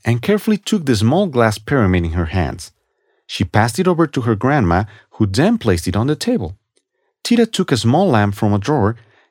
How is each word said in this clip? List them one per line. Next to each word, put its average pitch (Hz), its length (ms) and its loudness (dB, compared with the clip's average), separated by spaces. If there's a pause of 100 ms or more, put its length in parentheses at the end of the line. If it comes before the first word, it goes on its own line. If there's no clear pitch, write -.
and 120 180 -2
carefully 208 360 0
took 185 280 -4
the 123 100 2
small 135 320 2
glass 117 300 0
pyramid 95 480 0
in 80 80 -6
her 82 260 -2
hands. 69 320 -6 (540)
She - 180 -6
passed 113 360 0
it 180 80 0
over 170 200 2
to 135 140 -4
her 113 140 0
grandma, 104 480 0 (280)
who 110 140 0
then 151 320 0
placed 92 300 -2
it 92 80 -4
on 117 120 -2
the 151 80 -2
table. 120 420 -4 (680)
Tita 233 220 2
took - 260 -4
a 120 140 0
small 160 240 4
lamp 104 260 2
from 104 180 0
a 104 60 0
drawer 117 380 0 (340)